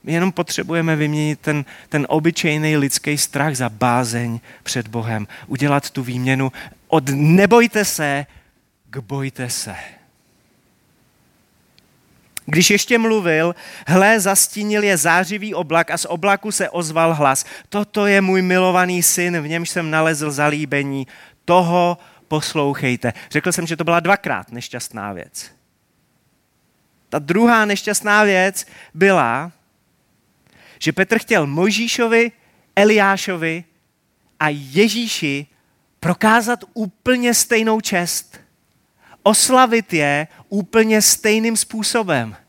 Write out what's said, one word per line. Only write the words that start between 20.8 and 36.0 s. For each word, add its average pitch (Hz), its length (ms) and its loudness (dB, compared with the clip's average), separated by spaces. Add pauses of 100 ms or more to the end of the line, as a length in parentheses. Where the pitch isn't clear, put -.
toho 175 520 2 (300)
poslouchejte.“ 139 880 -2 (180)
Řekl 151 200 -2
jsem, 170 160 -4
že 165 100 -6
to - 60 -6
byla 170 160 2
dvakrát 165 520 -2
nešťastná 113 640 -10
věc. - 380 -14 (1600)
Ta 147 100 -4
druhá 214 460 2
nešťastná 208 580 0
věc 190 420 0 (280)
byla, 160 580 2 (1300)
že 156 120 -2
Petr 190 280 0
chtěl 175 280 0
Mojžíšovi, 226 840 0 (440)
Eliášovi 196 880 2 (760)
a 151 100 0
Ježíši 147 1000 -2 (520)
prokázat 220 640 0 (100)